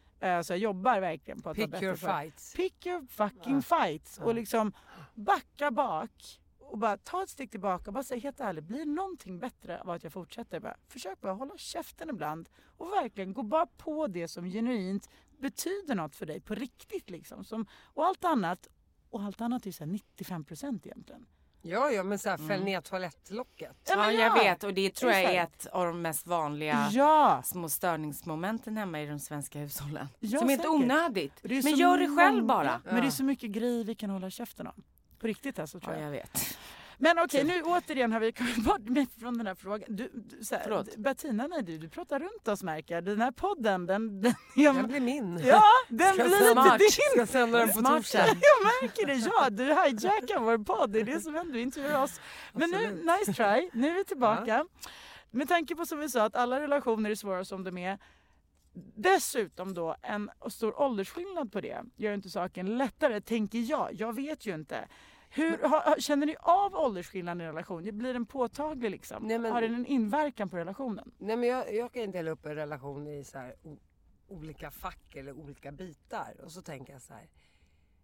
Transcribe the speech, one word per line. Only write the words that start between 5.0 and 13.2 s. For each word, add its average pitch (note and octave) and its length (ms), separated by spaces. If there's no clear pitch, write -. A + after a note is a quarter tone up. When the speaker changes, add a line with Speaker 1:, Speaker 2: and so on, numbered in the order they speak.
Speaker 1:
backa C#4+ 560
bak A3+ 680
och - 180
bara G#3 200
ta - 260
ett F#4 60
steg C4 220
tillbaka F#3+ 380
och G3+ 40
bara C4 100
säga A#3+ 180
helt C#4 180
ärligt, F#3 240
blir B3 220
någonting D4+ 540
bättre - 420
av F3+ 80
att E3+ 140
jag D#3+ 100
fortsätter? F#3 460
Bara, - 180
försök F#4 340
bara G3 120
hålla C#4 240
käften - 520
ibland D#3+ 400
och D#4+ 140
verkligen G#3 420